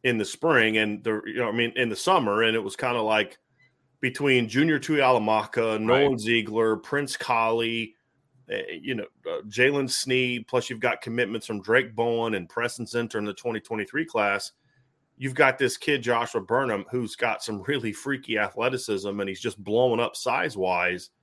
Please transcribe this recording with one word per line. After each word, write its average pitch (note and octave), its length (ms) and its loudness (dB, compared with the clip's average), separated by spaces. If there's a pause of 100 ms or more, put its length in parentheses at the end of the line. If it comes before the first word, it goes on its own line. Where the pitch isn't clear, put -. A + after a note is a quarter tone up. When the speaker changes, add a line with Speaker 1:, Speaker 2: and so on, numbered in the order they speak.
Speaker 1:
in A#2+ 160 2
the G#2 60 0
spring," A2+ 520 2
and G#2+ 280 0
the, A2 220 0
you - 100 -8
know, A#2 120 0
I G#2 40 -4
mean, A#2 240 0
in B2 120 0
the G2+ 80 -4
summer, A#2 460 2
and A2+ 140 2
it A2 60 0
was G2+ 140 -8
kinda A#2+ 260 -2
like G#2+ 360 0 (600)
between B2+ 480 2
Junior D3 300 4
Tuihalamaka, A2+ 960 2
Speaker 2:
Right. A2 80 -2
Speaker 1:
Nolan B2+ 380 4
Ziegler, A2 580 0
Prince C#3+ 400 -6
Kollie, A2+ 800 0 (560)
eh, - 320 -6
you C3 120 -4
know, G#2+ 120 -6 (200)
uh, D#2+ 220 -4
Jalen C3+ 400 4
Sneed, B2 580 0
plus B2 220 -2
you've A2+ 120 -8
got A#2+ 200 0
commitments A#2 460 -4
from G#2 160 -6
Drake A#2 320 2
Bowen A#2 400 0
and F2+ 140 -4
Preston A#2 360 -4
Zinter A#2 300 -4
in G#2 100 -2
the G#2 80 -6
twenty A2+ 280 -6
twenty-three A2+ 440 -6
class. G2+ 480 0 (640)
You've C3 180 -8
got C3 240 6
this B2+ 180 2
kid, C#3 260 0
Joshua A#2 380 0
Burnham, A2+ 500 -2
who's B2 240 -4
got - 280 -2
some G2+ 200 -8
really A#2 300 -2
freaky C3 440 -6
athleticism, G#2 840 -2
and G2 80 -4
he's F#2+ 120 -8
just G#2 220 -6
blowing A#2 380 2
up - 160 -2
size-wise. F#2 960 -2 (120)